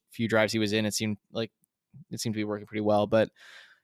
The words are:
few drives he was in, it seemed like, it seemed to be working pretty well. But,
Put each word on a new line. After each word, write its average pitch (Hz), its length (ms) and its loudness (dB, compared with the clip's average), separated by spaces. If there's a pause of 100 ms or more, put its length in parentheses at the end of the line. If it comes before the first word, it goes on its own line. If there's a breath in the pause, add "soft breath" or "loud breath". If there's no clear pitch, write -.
(100)
few 117 160 -4
drives 107 260 2
he 110 60 0
was 107 140 0
in, 107 120 0
it 104 80 -2
seemed 107 260 -4 (120)
like, 113 220 -8 (580)
it 123 100 -10
seemed 113 140 -4
to 110 40 -6
be 107 40 -2
working 104 240 -6
pretty 107 140 -6
well. 104 260 4
But, 107 240 4 (540 loud breath)